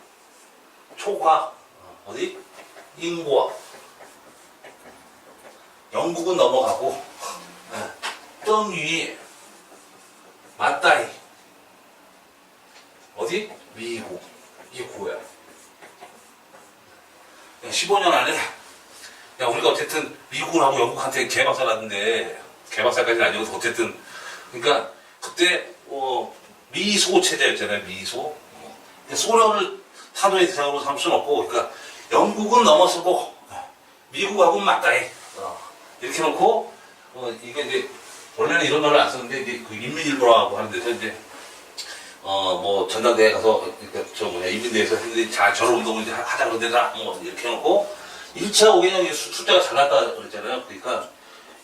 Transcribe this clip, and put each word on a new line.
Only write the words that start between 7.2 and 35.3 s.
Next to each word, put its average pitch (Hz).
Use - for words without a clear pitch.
예. -
등 208
위, 160
맞다이. -
어디? 208
미국. 110
이게 -
고야. -
야, -
십오 -
년 349
안에, -
야, 123
우리가 151
어쨌든 -
미국하고 139
영국한테 -
개박살 -
났는데, 110
개박살까지는 117
아니고, 110
어쨌든, -
그러니까 127
그때, -
어, -
미소 190
체제였잖아요, -
미소. -
근데 -
소련을 220
타도의 190
대상으로 143
삼을 -
순 -
없고, -
그러니까 -
영국은 214
넘어서고 -
미국하고는 190
맞다이. -